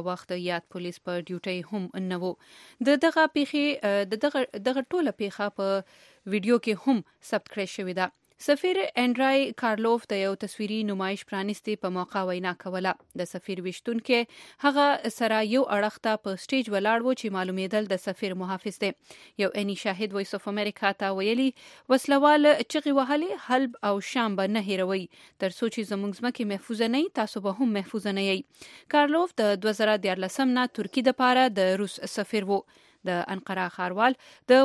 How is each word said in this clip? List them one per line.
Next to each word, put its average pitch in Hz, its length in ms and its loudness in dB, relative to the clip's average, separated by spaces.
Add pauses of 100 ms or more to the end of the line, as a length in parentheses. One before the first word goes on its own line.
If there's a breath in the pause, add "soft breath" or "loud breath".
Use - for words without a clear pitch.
وخت 180 260 -6 (120)
یاد 175 220 -4 (100)
پولیس 175 320 -10
په 180 180 -4
ډیوټۍ 180 340 -6 (120)
هم 190 400 -6
نه 180 100 -4
و. 180 100 -2 (560 soft breath)
د 277 180 6
دغه 320 200 6 (100)
پیښې، 285 300 0 (480)
د 220 120 -4
دغه، 285 160 0 (280)
دغه 254 220 -2
ټوله 320 300 0
پیښه 202 260 -4 (120)
په 196 80 -2 (680 soft breath)
ویډیو 208 320 2
کې 220 100 0 (100)
هم 262 120 4 (340)
ثبت - 220 -2
کړې 196 220 -4
شوې 185 260 -6
ده. 180 140 -2 (300)
سفیر 349 320 2 (260)
انډرای 269 420 4 (160)
کارلوف 226 500 2
د 202 100 0
یو 196 200 0
تصویري 214 380 -6 (100)
نمایش 190 400 -4
پرانیستي 202 560 -4
په 185 100 -2
موقع 180 360 -2
وینا 180 220 -2 (120)
کوله. 185 280 -2 (280)
د 175 100 -4
سفیر 185 360 -8
ویشتونکي 233 520 -2 (460 loud breath)
هغه 285 500 2
سره 220 240 0 (140)
یو 262 100 4 (140)
اړخ 208 200 0 (100)
ته 220 200 0
په 190 160 -6
سټیج 262 320 -2
ولاړ 208 260 2
و 254 200 0
چې 196 160 -4
معلومېدل 190 580 -2
د 185 100 -4
سفیر 190 380 -6
محافظ 190 420 -8
دی. 190 80 -2 (520 loud breath)
یو 185 60 2 (120)
عیني 202 220 -4
شاهد 202 340 -4
وایس 196 220 -6
اف 202 140 -8
امریکا 208 460 -2
ته 196 120 -2 (100)
ویلي، 240 280 2 (380 loud breath)
«وسلوال 294 640 6
چغې 294 480 0
وهلې، 294 480 -2
حلب 254 420 0
او 202 60 2 (160)
شام 214 280 0
به 196 140 0
نه 208 160 0
هیروئ، 190 320 0 (380 soft breath)
تر 190 180 0
څو 247 60 -2 (100)
چې 208 180 -6
زموږ 202 280 -4
ځمکې 233 340 -4
محفوظه 226 400 -2
نه 294 100 2
وي، 392 160 -6
تاسو 214 260 -4
به 190 140 -2
هم 233 200 2
محفوظه 196 380 -4
نه 196 120 0
یئ.» 190 100 0 (560 loud breath)
کارلوف 302 440 2
د 208 220 4
دوه 214 180 0
زره 214 280 2
دیارلسم 190 500 0
نه 247 220 0
ترکي 240 320 2
د 262 100 0
پاره 254 380 4
د 185 200 4
روس - 220 -6 (160)
سفیر 202 340 -2
و. 196 140 0 (420 soft breath)
د 175 100 0 (140)
انقره 185 400 -4
ښاروال 196 420 0 (360 soft breath)
د 262 140 10